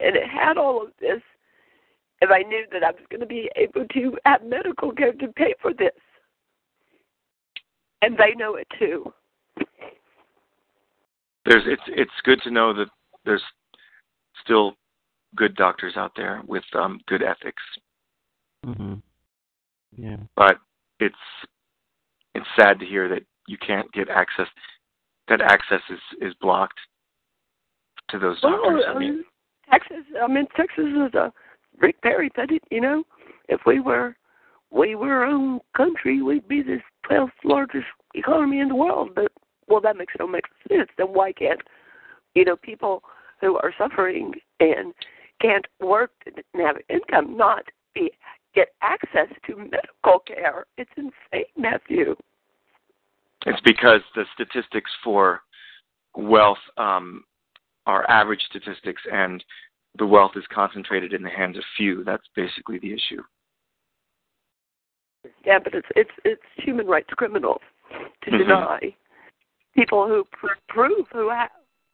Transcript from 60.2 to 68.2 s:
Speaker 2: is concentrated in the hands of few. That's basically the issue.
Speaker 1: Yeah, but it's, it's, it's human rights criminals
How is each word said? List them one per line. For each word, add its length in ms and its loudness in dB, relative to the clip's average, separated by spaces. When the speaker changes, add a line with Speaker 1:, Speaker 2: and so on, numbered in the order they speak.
Speaker 2:
is 140 -10
concentrated 640 -4
in 100 -6
the 60 -12
hands 300 -6
of 40 -10
few. 260 -2
That's 220 -6
basically 440 -8
the 160 -10
issue. 280 -8
Speaker 1:
Yeah, 180 6
but 120 -6
it's, 200 -6
it's, 160 2
it's 180 -2
human 300 -6
rights 240 0
criminals 500 -2